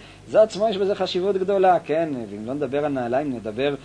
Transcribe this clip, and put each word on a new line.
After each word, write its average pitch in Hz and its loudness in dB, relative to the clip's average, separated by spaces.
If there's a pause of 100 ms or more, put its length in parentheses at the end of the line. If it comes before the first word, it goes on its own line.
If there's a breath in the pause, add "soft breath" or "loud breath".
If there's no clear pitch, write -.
(300 loud breath)
זה 127 4
עצמו 214 2
יש 190 -2
בזה 196 0
חשיבות 185 -2
גדולה, 185 4
כן? 160 -2 (220)
ואם 104 -8
לא 120 -6
נדבר 143 -2
על 147 0
נעליים, 131 -2
נדבר 117 -2